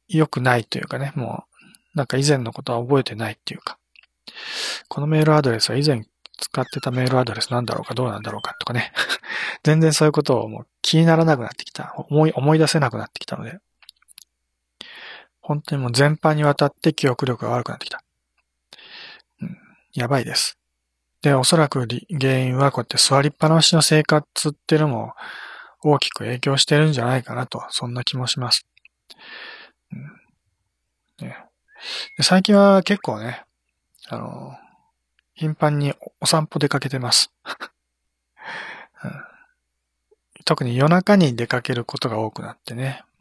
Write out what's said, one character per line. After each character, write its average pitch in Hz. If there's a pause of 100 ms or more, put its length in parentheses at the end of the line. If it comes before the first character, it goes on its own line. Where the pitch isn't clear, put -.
良 156
く -
な 123
い 113
と -
い -
う -
か 131
ね、 143
も 113 (480)
う、 -
な 139
ん -
か 131
以 139
前 143
の 110
こ -
と 127
は 117
覚 131
え 127
て -
な 110
い 110
っ -
て -
い -
う -
か。 - (1080)
こ -
の 147
メ 156
ー 156
ル 156
ア 151
ド 131
レ 117
ス -
は 117
以 147
前 123 (360)
使 -
っ 127
て -
た -
メ 127
ー 123
ル 127
ア 127
ド 110
レ 107
ス -
な 123
ん 117
だ 110
ろ 110
う -
か、 120
ど 123
う 120
な 101
ん 107
だ 110
ろ 104
う -
か -
と -
か 123
ね。 - (340)
<laughs> -
全 156
然 160
そ 151
う -
い -
う -
こ 147
と 123
を 110
も 110
う - (140)
気 -
に 165
な 165
ら 165
な 156
く 120
な 110
っ -
て -
き -
た。 -
思 151
い、 156
思 147
い -
出 156
せ 160
な 135
く 113
な 104
っ -
て -
き -
た -
の -
で。 175 (1800)
本 151
当 -
に 139
も 123
う -
全 143
般 156
に 151
わ 143
た 143
っ -
て 156
記 -
憶 127
力 117
が 113
悪 120
く -
な -
っ -
て -
き -
た。 - (1400)
う -
ん。 - (360)
や 120
ば 135
い 113
で 110
す。 - (640)
で、 143
お 131
そ 170
ら 151
く 127
り-、 117 (120)
原 131
因 127
は 139
こ 123
う -
や -
っ -
て -
座 135
り 147
っ -
ぱ -
な 160
し -
の 156
生 156
活 -
っ -
て -
い -
う -
の 156
も 113 (680)
大 147
き -
く -
影 120
響 139
し -
て 147
る 156
ん 151
じ 123
ゃ 120
な 127
い 120
か 120
な 123
と、 -
そ -
ん 120
な 123
気 -
も 127
し 127
ま 123
す。 - (1300)
う -
ん。 -
ね。 - (800)
で、 151
最 185
近 208
は 202
結 202
構 110
ね、 120 (680)
あ 117
の、 131 (840)
頻 156
繁 147
に 143
お、 -
お 147
散 156
歩 -
出 139
か 143
け 135
て 131
ま 120
す。 -
<laughs> -
う 65
ん。 - (1300)
特 151
に 120
夜 139
中 185
に 151
出 117
か 123
け 127
る 120
こ -
と 127
が 110
多 110
く 117
な 117
っ -
て -
ね。 131 (180)